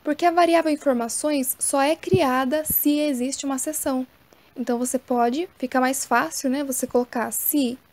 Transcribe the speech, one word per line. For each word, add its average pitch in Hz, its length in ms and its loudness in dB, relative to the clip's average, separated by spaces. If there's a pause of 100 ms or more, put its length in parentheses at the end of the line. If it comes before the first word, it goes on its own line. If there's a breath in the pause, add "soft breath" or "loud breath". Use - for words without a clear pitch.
Porque 294 220 0
a 349 40 6
variável 330 400 4
informações 277 880 0
só - 220 0
é 302 160 2
criada 294 680 2
se 294 360 0
existe 269 480 -2
uma 269 100 -2
sessão. 262 500 -4 (480 soft breath)
Então, 240 240 -2
você 247 200 -2
pode, 247 580 0
fica 262 240 -2
mais 262 240 0
fácil, 262 460 0
né? 277 140 -2
Você 262 220 -4
colocar 247 460 -2
se 262 460 -2 (140)